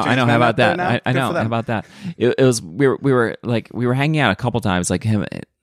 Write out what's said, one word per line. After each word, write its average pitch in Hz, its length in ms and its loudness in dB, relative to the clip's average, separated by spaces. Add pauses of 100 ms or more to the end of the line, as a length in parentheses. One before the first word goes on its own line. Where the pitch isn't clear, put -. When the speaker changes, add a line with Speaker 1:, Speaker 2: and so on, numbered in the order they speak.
Speaker 1:
have - 40 0
Speaker 2:
I - 40 -2
know. 120 60 2
Speaker 1:
trans - 40 0
Speaker 2:
How 123 60 2
Speaker 1:
men 117 100 2
Speaker 2:
about 120 120 4
Speaker 1:
out 113 80 0
there 120 120 4
Speaker 2:
that? - 80 0
Speaker 1:
now? 180 120 -2
Speaker 2:
I, 120 180 0
I 117 60 0
Speaker 1:
Good 131 60 0
Speaker 2:
know. 127 100 -2
Speaker 1:
for 104 60 -4
them. 165 80 -2
Speaker 2:
How 113 40 -2
about 113 200 -4
that? 110 200 -4 (320)
It, 117 200 2
it 131 60 4
was, 123 180 4
we 95 260 -2
were, 123 120 0
we 135 120 2
were, 117 300 2
like, 113 300 -4
we 123 140 -2
were 120 80 2
hanging 147 260 0
out 117 120 2
a 95 40 0
couple 120 240 -2
times, 90 300 -2
like, 90 140 -2
him, 110 200 0 (380)